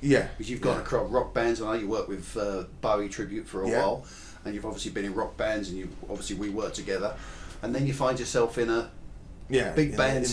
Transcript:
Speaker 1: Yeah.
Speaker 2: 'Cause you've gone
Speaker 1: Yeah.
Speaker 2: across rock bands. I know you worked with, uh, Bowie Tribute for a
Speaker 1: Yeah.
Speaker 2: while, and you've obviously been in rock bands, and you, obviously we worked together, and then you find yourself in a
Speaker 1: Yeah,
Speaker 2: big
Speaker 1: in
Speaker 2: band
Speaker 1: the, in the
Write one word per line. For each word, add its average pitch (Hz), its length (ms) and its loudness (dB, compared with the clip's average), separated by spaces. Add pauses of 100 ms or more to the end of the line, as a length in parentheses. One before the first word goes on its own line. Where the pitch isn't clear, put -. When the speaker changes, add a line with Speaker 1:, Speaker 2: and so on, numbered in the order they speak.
Speaker 1:
Yeah. 131 260 6 (100)
Speaker 2:
'Cause 110 120 -6
you've 131 100 -4
gone - 160 4
Speaker 1:
Yeah. - 60 -4
Speaker 2:
across 113 280 0
rock 123 220 0
bands. 117 300 2
I 110 40 -2
know 107 140 0
you 101 80 -4
worked 107 220 0
with, 92 260 -6
uh, 98 280 -2 (180)
Bowie 104 260 2
Tribute 101 400 -6
for 95 160 -4
a 98 40 2
Speaker 1:
Yeah. 117 120 4
Speaker 2:
while, - 240 2 (400)
and 104 100 -4
you've 104 120 -4
obviously 104 240 -6
been 101 160 -2
in 95 80 -4
rock 107 240 -2
bands, 107 320 0
and 92 80 -6
you, 92 100 -6 (220)
obviously 101 260 -4
we 101 140 -2
worked 98 260 -2
together, 98 380 -2 (480)
and 117 120 0
then 139 120 4
you 135 80 2
find 127 260 2
yourself 117 380 2
in 117 100 4
a 117 220 2 (580)
Speaker 1:
Yeah, 120 240 4
Speaker 2:
big 151 200 6
Speaker 1:
in - 40 -2
Speaker 2:
band 135 160 6
Speaker 1:
the, 131 60 2
in 123 60 2
the 123 80 2